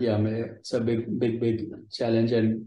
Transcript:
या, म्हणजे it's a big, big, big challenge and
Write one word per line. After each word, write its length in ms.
या, 180
म्हणजे 240
it's 400
a 60
big, 200
big, 240
big 240
challenge 680
and 140